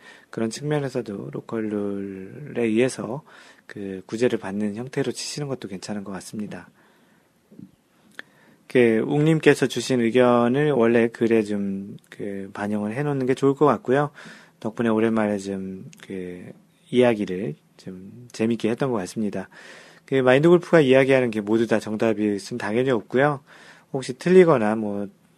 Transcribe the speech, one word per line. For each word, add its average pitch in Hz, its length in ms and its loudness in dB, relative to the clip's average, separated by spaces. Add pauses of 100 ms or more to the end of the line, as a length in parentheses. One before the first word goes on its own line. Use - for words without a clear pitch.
(300)
그런 113 200 -4
측면에서도 131 800 -6
로컬 110 380 -8
룰에 101 920 -6
의해서 113 600 -2 (420)
그 98 400 -12
구제를 117 340 0
받는 101 360 -6
형태로 127 360 -6
치시는 - 380 -10
것도 127 180 -10
괜찮은 98 380 -10
것 98 80 -12
같습니다. 90 560 -12 (2000)
그 113 360 4
웅님께서 147 640 2
주신 123 320 -2
의견을 123 720 2
원래 117 380 2
글에 113 340 2
좀 101 540 -6 (120)
그 98 440 -12
반영을 104 400 -4
해놓는 139 320 -4
게 131 80 0
좋을 139 220 2
것 151 100 2
같고요. 135 460 2 (500)
덕분에 117 260 -4
오랜만에 110 500 0
좀 95 480 -10 (220)
그 90 460 -14 (380)
이야기를 117 640 2 (220)
좀 101 540 -18
재밌게 113 380 -2
했던 127 220 -2
것 113 60 -2
같습니다. 98 520 -6 (560)
그 135 100 -2
마인드 135 340 6
골프가 175 320 6
이야기하는 131 500 6
게 107 100 -4
모두 110 260 2
다 110 120 2
정답일 107 600 0
순 - 180 -10
당연히 113 340 -2
없고요. 135 500 0 (500)
혹시 131 260 -8
틀리거나 160 580 6
뭐 101 320 -4 (300)